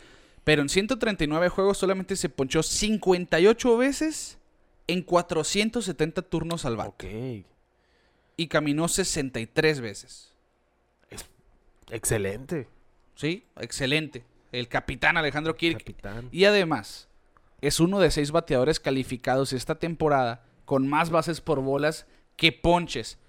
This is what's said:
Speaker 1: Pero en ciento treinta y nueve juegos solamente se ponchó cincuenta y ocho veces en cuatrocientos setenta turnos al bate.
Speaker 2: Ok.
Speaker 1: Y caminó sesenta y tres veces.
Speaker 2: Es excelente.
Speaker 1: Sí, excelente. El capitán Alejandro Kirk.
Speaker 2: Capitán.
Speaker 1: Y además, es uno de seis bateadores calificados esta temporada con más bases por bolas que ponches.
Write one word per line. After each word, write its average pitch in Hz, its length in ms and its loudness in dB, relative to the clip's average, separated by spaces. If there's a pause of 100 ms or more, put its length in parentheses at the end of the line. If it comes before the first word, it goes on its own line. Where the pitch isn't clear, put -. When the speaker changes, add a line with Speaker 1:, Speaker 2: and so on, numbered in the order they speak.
(440)
Speaker 1:
Pero 151 180 4
en 139 80 -2
ciento 214 300 0
treinta 214 240 -2
y 147 40 0
nueve 160 220 2
juegos 196 300 0
solamente 190 360 -2
se 175 140 -4
ponchó 139 320 0
cincuenta 180 760 0
y 180 80 8
ocho 233 300 4
veces 285 600 -2 (480)
en 175 160 -2
cuatrocientos 180 840 0
setenta 160 360 -2
turnos 165 440 -4
al 120 120 -2
bate. 104 640 -10
Speaker 2:
Ok. 87 40 -20 (920)
Speaker 1:
Y 165 100 -4
caminó 151 400 0
sesenta 151 520 -2
y 113 80 -6
tres 156 340 2
veces. - 500 -14 (800)
Speaker 2:
Es - 160 -16 (640)
excelente. 110 800 -4 (480)
Speaker 1:
Sí, 170 280 -4 (160)
excelente. 139 640 -4 (280)
El 123 160 -6
capitán 147 500 0
Alejandro 151 380 -2
Kirk. 165 240 -2
Speaker 2:
Capitán. 110 520 -14
Speaker 1:
Y 170 140 4
además, 170 640 0 (540)
es 143 180 0
uno 185 200 4
de 160 120 6
seis 147 180 -2
bateadores 151 500 0
calificados 135 720 -2
esta 127 280 -4
temporada 147 640 0 (220)
con 135 220 2
más 156 220 0
bases 160 320 0
por 147 200 -2
bolas 143 440 -2 (300)
que 165 160 6
ponches. 165 680 0 (100)